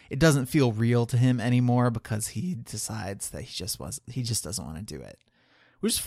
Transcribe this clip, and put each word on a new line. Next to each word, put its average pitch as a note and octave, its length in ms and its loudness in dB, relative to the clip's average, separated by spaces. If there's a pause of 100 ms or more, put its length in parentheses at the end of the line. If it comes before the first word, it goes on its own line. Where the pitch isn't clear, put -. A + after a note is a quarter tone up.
(100)
it C3+ 80 -4
doesn't C#3 280 6
feel C3+ 240 4
real A#2 360 2
to B2 100 -2
him B2+ 240 4
anymore B2 500 4
because A2 380 -4
he F3+ 260 -4
decides G#2+ 760 -8
that D2 120 -10
he - 120 -14
just - 260 -8
was, E2 260 -10
he C3 160 -6
just A2+ 220 -2
doesn't D#2+ 200 -8
want D#2 120 -10
to F2 80 -10
do D2 160 -12
it. G1+ 180 -16 (640)
Which, A3+ 260 0